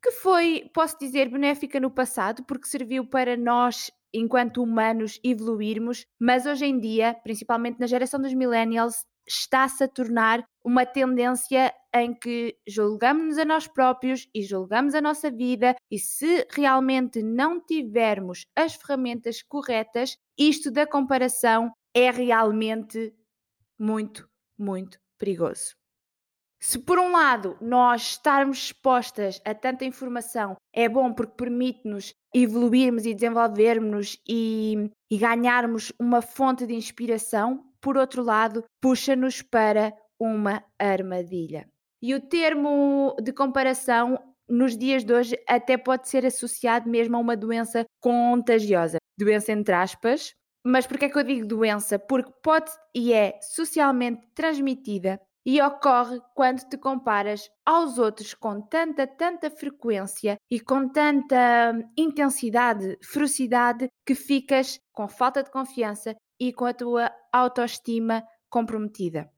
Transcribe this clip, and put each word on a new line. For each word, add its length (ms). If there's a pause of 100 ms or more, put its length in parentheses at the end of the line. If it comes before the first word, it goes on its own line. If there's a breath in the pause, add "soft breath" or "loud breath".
que 100
foi, 600
posso 260
dizer, 300
benéfica 500
no 120
passado, 540
porque 240
serviu 380
para 300
nós, 540 (240)
enquanto 480
humanos, 640
evoluirmos, 800 (160)
mas 260
hoje 180
em 140
dia, 440
principalmente 560
na 80
geração 340
dos 120
millennials, 680 (260)
está-se 560
a 40
tornar 540 (220)
uma 220
tendência 880 (200)
em 200
que 420 (100)
julgamos-nos 720
a 60
nós 220
próprios 680
e 80
julgamos 520
a 60
nossa 300
vida, 440 (160)
e 80
se 520
realmente 720
não 380
tivermos 840 (100)
as 180
ferramentas 680
corretas, 760 (220)
isto 320
da 160
comparação 840 (240)
é 160
realmente 1000 (680)
muito, 500 (300)
muito 400 (200)
perigoso. 580 (840)
Se 180
por 200
um 140
lado 480
nós 420
estarmos 560
expostas 880
a 100
tanta 300
informação 720 (160)
é 160
bom 240
porque 240
permite-nos 800 (200)
evoluirmos 720
e 80
desenvolvermos-nos 1040 (100)
e, 600 (200)
e 80
ganharmos 840
uma 200
fonte 460
de 80
inspiração, 880 (160)
por 160
outro 260
lado, 420 (160)
puxa-nos 600
para 540 (240)
uma 460 (140)
armadilha. 880 (340)
E 100
o 80
termo 1000
de 100
comparação, 840 (300)
nos 280
dias 280
de 80
hoje, 260 (100)
até 280
pode 320
ser 180
associado 640
mesmo 260
a 40
uma 160
doença 480 (160)
contagiosa. 960 (180)
Doença 360
entre 220
aspas. 580 (340)
Mas 200
porquê 200
é 20
que 100
eu 40
digo 240
doença? 520
Porque 340 (100)
pode 280 (240)
e 180
é 280
socialmente 920
transmitida 880 (260)
e 160
ocorre 580 (140)
quando 340
te 80
comparas 720 (160)
aos 340
outros 360
com 260
tanta, 460
tanta 440
frequência 840 (140)
e 100
com 280
tanta 840 (240)
intensidade, 1080
ferocidade, 840 (160)
que 100
ficas 640 (140)
com 160
falta 340
de 80
confiança 640 (240)
e 140
com 140
a 80
tua 360 (220)
autoestima 920 (280 loud breath)
comprometida. 880